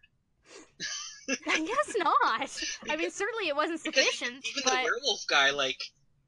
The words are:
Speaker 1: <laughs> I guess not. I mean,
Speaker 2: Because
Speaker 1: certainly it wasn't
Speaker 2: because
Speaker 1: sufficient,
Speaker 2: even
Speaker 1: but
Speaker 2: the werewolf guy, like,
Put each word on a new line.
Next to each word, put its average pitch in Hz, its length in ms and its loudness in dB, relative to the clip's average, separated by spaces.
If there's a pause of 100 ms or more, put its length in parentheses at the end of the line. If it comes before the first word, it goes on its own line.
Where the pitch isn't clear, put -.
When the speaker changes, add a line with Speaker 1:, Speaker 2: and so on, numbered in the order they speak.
(1300)
Speaker 1:
<laughs> 262 80 0 (100)
I 320 120 2
guess 494 380 0
not. 339 180 4 (680)
I - 60 -10
mean, 302 80 0
Speaker 2:
Because 339 180 -2
Speaker 1:
certainly 427 320 -2
it 285 80 0
wasn't 320 280 0
Speaker 2:
because 262 220 4
Speaker 1:
sufficient, 262 440 -2
Speaker 2:
even 262 160 -6
Speaker 1:
but 262 60 4
Speaker 2:
the 254 120 2
werewolf - 440 0
guy, 139 240 6
like, 135 260 -2 (500)